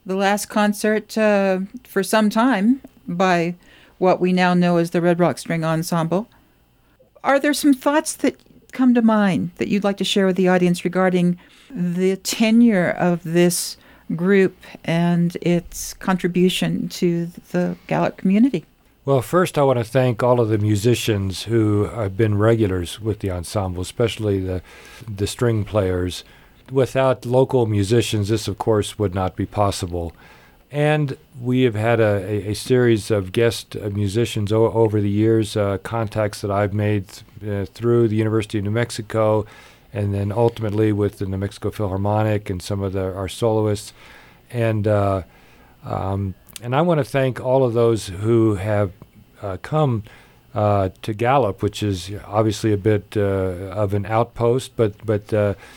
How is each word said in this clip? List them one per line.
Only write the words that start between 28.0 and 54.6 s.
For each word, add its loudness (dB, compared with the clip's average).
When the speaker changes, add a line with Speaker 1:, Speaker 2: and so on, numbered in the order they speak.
Speaker 2:
this, -2
of -6
course, -2
would -2
not -4
be -4
possible. -4
And 0
we 2
have 2
had 2
a, 2
a, -4
a -4
series 2
of -2
guest, -2
uh, -6
musicians -2
o-, 2
over 2
the 0
years, 0
uh, 0
contacts -4
that -4
I've 0
made 0
th-, -6
uh, -16
through 2
the 0
University 0
of -4
New -2
Mexico, -2
and -4
then -2
ultimately 0
with -2
the -6
New -6
Mexico -6
Philharmonic -2
and -6
some -6
of -4
the, -4
our -6
soloists. -2
And, -2
uh, 2
um, -4
and -4
I 2
want 2
to 2
thank -2
all 2
of 0
those 2
who 2
have, -2
uh, -8
come, 0
uh, 2
to -6
Gallup, 0
which -2
is -4
obviously 0
a 2
bit, 0
uh, 0
of -2
an -2
outpost, -2